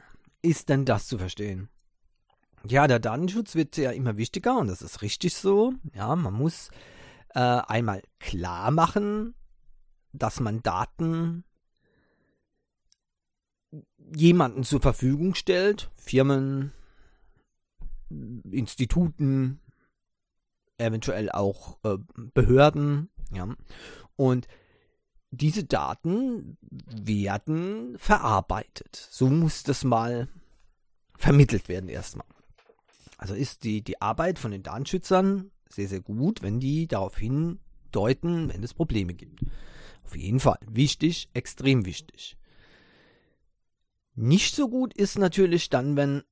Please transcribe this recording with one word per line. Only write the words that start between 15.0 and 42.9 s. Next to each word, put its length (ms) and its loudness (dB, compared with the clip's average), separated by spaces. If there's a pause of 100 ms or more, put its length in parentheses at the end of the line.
stellt, 640 0
Firmen, 760 2 (1400)
Instituten, 1500 -2 (1160)
eventuell 520 -2
auch, 540 -4
äh, 120 0 (380)
Behörden, 760 6 (260)
ja? 140 -6 (680)
Und 300 2 (840)
diese 340 0
Daten 960 -2
werden 1400 -4
verarbeitet. 1120 -2
So 180 2
muss 340 2
das 200 -2
mal 460 0 (880)
vermittelt 520 6
werden 200 -6
erstmal. 380 -12 (880)
Also 180 -10
ist 300 -6
die, 180 -2
die 200 -8
Arbeit 360 -2
von 120 -8
den 120 -8
Datenschützern 880 0 (200)
sehr, 180 -6
sehr 120 -6
gut, 420 -2
wenn 180 -2
die 260 -2
darauf 300 -4
hindeuten, 1400 -2
wenn 100 -6
es 120 -10
Probleme 400 -2
gibt. 260 -20 (640)
Auf 120 -14
jeden 240 0
Fall. 180 4 (100)
Wichtig, 640 0
extrem 540 0
wichtig. 500 -14 (1800)